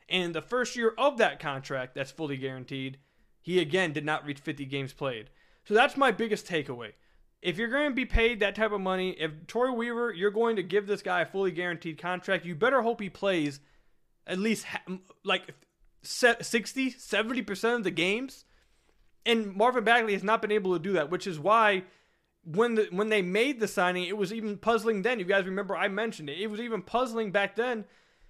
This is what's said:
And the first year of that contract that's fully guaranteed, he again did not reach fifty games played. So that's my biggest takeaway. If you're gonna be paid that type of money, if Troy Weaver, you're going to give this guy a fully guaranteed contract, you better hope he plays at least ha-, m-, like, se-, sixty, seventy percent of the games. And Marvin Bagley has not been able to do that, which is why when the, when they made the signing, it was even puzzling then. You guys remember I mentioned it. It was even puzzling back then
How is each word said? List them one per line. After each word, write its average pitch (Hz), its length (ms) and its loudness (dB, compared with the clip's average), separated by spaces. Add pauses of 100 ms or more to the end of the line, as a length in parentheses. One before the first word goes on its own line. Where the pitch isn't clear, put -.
And 180 240 0
the 160 80 -2
first 240 360 -2
year 226 200 2
of 262 220 2
that 170 220 4
contract 135 560 -6
that's 139 160 -6
fully 143 240 -4
guaranteed, 131 640 -8 (420)
he 180 180 0
again 170 340 2
did 147 120 -4
not 147 200 -2
reach 143 140 -6
fifty 143 260 -8
games 135 280 -6
played. 123 380 -6 (340)
So 208 100 -2
that's 262 220 4
my 269 160 4
biggest 214 340 -2
takeaway. 131 460 -6 (480)
If 175 180 -2
you're 226 120 -2
gonna 285 200 2
be 254 140 -2
paid 233 340 2
that 202 160 0
type 214 160 0
of 202 100 -2
money, 185 380 0
if 156 140 -2 (160)
Troy 254 240 0
Weaver, 233 400 -2
you're 185 180 2
going 226 240 2
to 202 80 0
give 190 240 0
this 196 160 -2
guy 180 200 0
a 156 40 0
fully 196 240 0
guaranteed 170 480 -6
contract, 180 460 -2
you 175 100 -6
better 240 280 4
hope 226 180 0
he 196 100 -6
plays 160 480 0 (680)
at 185 100 -2
least 214 280 0
ha-, - 200 -8
m-, 185 160 -8 (220)
like, 185 300 -2 (480)
se-, 233 380 4
sixty, 254 500 0
seventy 233 520 -2
percent 220 360 0
of 233 40 -4
the 185 80 0
games. 196 540 -2 (800)
And 220 300 0
Marvin 240 260 4
Bagley 226 300 4
has 190 100 0
not 214 180 2
been 208 120 -2
able 190 200 2
to 175 60 2
do 180 140 -2
that, 156 180 2
which 180 160 -4
is 160 140 -6
why 202 420 4 (640)
when 220 300 2
the, 214 160 4
when 196 180 0
they 214 140 2
made 226 380 0
the 208 80 0
signing, 180 360 0
it 180 120 -4
was 196 160 -2
even 214 240 -4
puzzling 220 460 2
then. 233 160 0
You 185 60 -4
guys 190 200 2
remember 190 320 -4
I 185 120 0
mentioned 196 400 -4
it. 151 120 -8
It 220 100 -4
was 208 100 -6
even 226 220 -4
puzzling 226 480 -2
back 196 260 0
then 226 280 -2 (460)